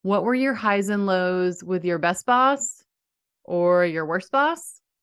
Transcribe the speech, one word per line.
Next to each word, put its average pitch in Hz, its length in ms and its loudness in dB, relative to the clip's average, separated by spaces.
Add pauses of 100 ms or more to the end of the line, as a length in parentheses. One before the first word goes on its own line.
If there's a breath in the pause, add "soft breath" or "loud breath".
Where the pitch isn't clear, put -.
What 190 240 0
were 240 100 2
your 262 200 0
highs 202 340 0
and 202 160 0
lows 180 580 0
with 175 220 -4
your 175 140 0
best 175 260 -2
boss 262 580 0 (640)
or 175 400 2
your 160 220 -4
worst 170 260 -6
boss? 311 460 -2 (240)